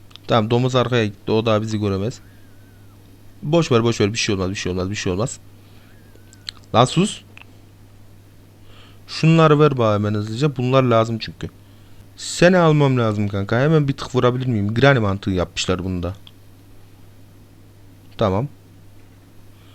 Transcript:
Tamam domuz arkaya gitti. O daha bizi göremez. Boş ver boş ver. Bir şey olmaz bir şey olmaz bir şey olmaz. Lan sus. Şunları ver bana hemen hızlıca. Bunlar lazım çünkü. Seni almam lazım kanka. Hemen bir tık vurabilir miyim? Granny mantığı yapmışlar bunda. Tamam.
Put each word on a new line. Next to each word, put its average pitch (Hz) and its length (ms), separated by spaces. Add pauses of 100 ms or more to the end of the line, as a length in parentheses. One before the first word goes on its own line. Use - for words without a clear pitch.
(260)
Tamam 117 240
domuz 127 240
arkaya 120 320
gitti. 98 260
O 110 140
daha 107 160
bizi 110 180
göremez. 101 400 (1200)
Boş 156 300
ver 113 120
boş 117 160
ver. 107 120
Bir 117 60
şey - 160
olmaz 95 160
bir 101 40
şey 90 180
olmaz 92 180
bir 104 40
şey 95 180
olmaz. 101 260 (1400)
Lan 113 100
sus. - 380 (1900)
Şunları 160 520
ver 143 180
bana 110 160
hemen 104 200
hızlıca. 110 420
Bunlar 127 260
lazım 113 360
çünkü. - 300 (680)
Seni - 400
almam 151 420
lazım 107 300
kanka. 101 320
Hemen 147 280
bir 135 40
tık - 220
vurabilir 127 320
miyim? 107 280
Granny 135 240
mantığı 98 320
yapmışlar 90 540
bunda. 90 300 (2000)
Tamam. 107 300 (1300)